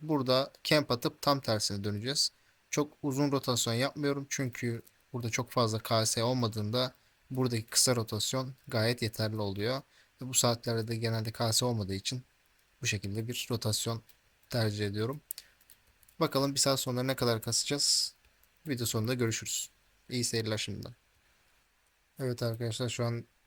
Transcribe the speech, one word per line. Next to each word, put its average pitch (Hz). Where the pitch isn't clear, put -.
Burada 135
camp 151
atıp 131
tam 139
tersine 104
döneceğiz. 104
Çok 147
uzun 139
rotasyon 127
yapmıyorum 139
çünkü 117
burada 120
çok -
fazla 113
K 110
S 113
olmadığında 120
buradaki 127
kısa -
rotasyon 131
gayet 120
yeterli 110
oluyor. 104
Ve 127
bu 131
saatlerde 117
de 117
genelde 113
K 113
S -
olmadığı 104
için 127
bu 120
şekilde 107
bir -
rotasyon 113
tercih 104
ediyorum. 113
Bakalım 139
bir -
saat 135
sonra 123
ne 131
kadar 117
kasacağız. -
Video 120
sonunda 113
görüşürüz. 113
İyi 123
seyirler 110
şimdiden. -
Evet 123
arkadaşlar, 117
şu 120
an 117